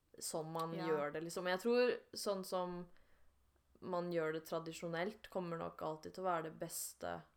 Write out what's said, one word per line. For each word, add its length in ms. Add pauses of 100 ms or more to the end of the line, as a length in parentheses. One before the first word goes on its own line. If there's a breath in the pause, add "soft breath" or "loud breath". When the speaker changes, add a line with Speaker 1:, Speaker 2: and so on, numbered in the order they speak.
(180)
Speaker 1:
som 320
man 220
Speaker 2:
Ja. 140
Speaker 1:
gjør 260
det, 100
liksom. 240
Jeg 120
tror 380 (160)
sånn 320
som 420 (960 soft breath)
man 300
gjør 220
det 120
tradisjonelt, 840
kommer 280
nok 240
alltid 320
til 100
å 40
være 160
det 160
beste. 640 (160)